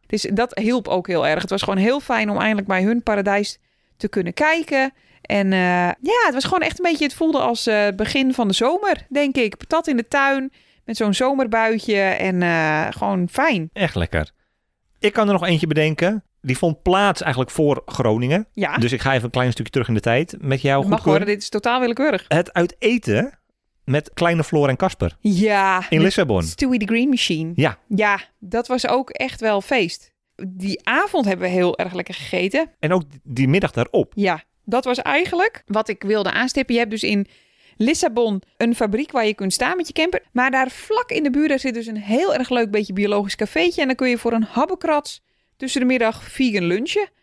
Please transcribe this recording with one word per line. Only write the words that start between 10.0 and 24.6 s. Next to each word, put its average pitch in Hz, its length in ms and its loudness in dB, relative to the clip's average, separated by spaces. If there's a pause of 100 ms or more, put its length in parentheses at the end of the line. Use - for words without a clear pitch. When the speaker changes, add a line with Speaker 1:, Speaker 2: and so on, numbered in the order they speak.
Speaker 1:
tuin, 277 440 0 (320)
met 226 120 -8
zo'n 208 180 0
zomerbuitje 226 880 0
en, 185 420 0
eh, 160 480 2
gewoon 190 400 -2
fijn. 240 420 0
Speaker 2:
Echt 190 220 -2
lekker. 85 360 -2 (680)
Ik 208 140 2
kan 220 140 2
er 202 60 4
nog 175 140 0
eentje 170 200 2
bedenken. 156 580 0 (160)
Die 127 180 -2
vond 160 240 0
plaats 190 380 2
eigenlijk 131 320 -2
voor 147 340 2
Groningen. 123 680 0
Speaker 1:
Ja. 165 260 -2
Speaker 2:
Dus 120 140 2
ik 127 80 -2
ga 135 120 2
even 123 120 2
een 117 60 -6
klein 127 220 2
stukje - 200 -6
terug 131 160 0
in 117 60 0
de 107 60 2
tijd 123 400 0
met 135 220 -2
jouw 139 180 2
Speaker 1:
Dat 190 100 0
mag 214 80 2
Speaker 2:
goedkeuring. 196 280 2
Speaker 1:
hoor, 208 80 0
dit 202 80 -6
is - 60 -10
totaal 240 320 0
willekeurig. 240 480 0
Speaker 2:
Het 165 240 0
uit 175 260 0
eten 214 600 0 (460)
met 147 300 -2
kleine 170 300 2
Floor 147 240 2